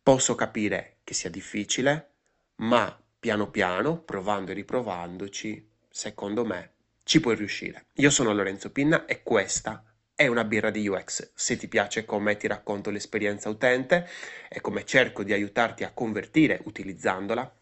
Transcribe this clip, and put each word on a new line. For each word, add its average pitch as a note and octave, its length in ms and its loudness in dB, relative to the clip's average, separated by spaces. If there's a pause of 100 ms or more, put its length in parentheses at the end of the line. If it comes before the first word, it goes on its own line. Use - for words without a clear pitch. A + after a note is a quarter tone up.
Posso C3 360 6
capire G#2 640 -2
che - 120 -14
sia - 160 -4
difficile, A#2+ 800 -2 (460)
ma A2+ 400 2 (220)
piano G#2 320 0
piano, G#2 480 0
provando G2 540 -4
e - 20 -6
riprovandoci, G2+ 1120 -6 (220)
secondo G#2+ 540 -4
me, F2+ 260 -6 (320)
ci - 160 6
puoi A2+ 160 4
riuscire. G2 600 -8
Io C#3+ 160 6
sono A#2 220 4
Lorenzo G2 380 -2
Pinna D3+ 360 2
e - 180 -4
questa G#2+ 580 0 (320)
è D3+ 120 6
una A#2+ 160 2
birra G#2+ 280 0
di G#2 180 -2
U F#2+ 100 0
X. - 340 -10
Se - 240 -2
ti G2 120 -12
piace G#2+ 360 0
come G#2 320 0
ti G#2+ 120 -4
racconto G#2 420 -4
l'esperienza G#2 580 -4
utente C3 600 2 (400)
e - 120 -10
come G2+ 240 -4
cerco A#2+ 380 2
di G2 100 0
aiutarti G#2 520 0
a F#2 80 -10
convertire A2 720 2
utilizzandola G2+ 960 -4